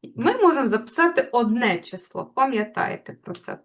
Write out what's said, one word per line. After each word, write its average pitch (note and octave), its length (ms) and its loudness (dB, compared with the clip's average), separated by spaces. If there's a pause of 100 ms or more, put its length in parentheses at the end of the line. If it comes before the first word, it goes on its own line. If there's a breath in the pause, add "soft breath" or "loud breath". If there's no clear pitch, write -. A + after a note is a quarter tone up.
(160)
Ми F4+ 220 2
можемо D#4 300 4
записати D#4+ 640 0
одне A3+ 480 2
число, - 460 -12
пам'ятаєте - 880 -2
про - 220 -14
це, - 300 -14